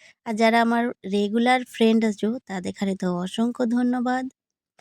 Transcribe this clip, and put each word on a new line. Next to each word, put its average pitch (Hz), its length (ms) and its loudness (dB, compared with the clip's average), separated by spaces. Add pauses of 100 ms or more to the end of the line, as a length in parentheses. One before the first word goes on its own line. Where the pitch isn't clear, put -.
(260)
আর 226 100 -4
যারা 226 260 4
আমার 233 220 2 (280)
রেগুলার 233 540 2
ফ্রেন্ড 226 400 2
আছো 208 240 -2 (140)
তাদের 190 260 -8
এখানে 196 260 -2
তো 190 120 -4 (100)
অসংখ্য 226 500 -4
ধন্যবাদ। 247 580 -2 (560)